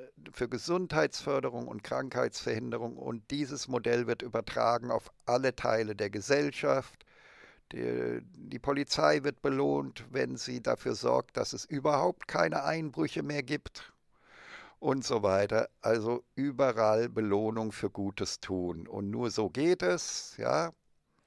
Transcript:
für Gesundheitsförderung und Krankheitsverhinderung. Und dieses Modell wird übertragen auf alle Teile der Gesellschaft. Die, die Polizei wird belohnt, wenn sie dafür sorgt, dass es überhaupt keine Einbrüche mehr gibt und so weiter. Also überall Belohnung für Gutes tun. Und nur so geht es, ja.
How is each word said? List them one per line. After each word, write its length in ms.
für 160
Gesundheitsförderung 1200
und 160
Krankheitsverhinderung. 1120
Und 340
dieses 380
Modell 400
wird 140
übertragen 680
auf 220
alle 300
Teile 400
der 160
Gesellschaft. 960
Die, 520
die 360
Polizei 640
wird 180
belohnt, 720
wenn 260
sie 240
dafür 360
sorgt, 400
dass 160
es 120
überhaupt 600
keine 380
Einbrüche 580
mehr 220
gibt 480
und 260
so 200
weiter. 440
Also 420
überall 720
Belohnung 640
für 180
Gutes 480
tun. 480
Und 240
nur 220
so 160
geht 340
es, 540
ja. 340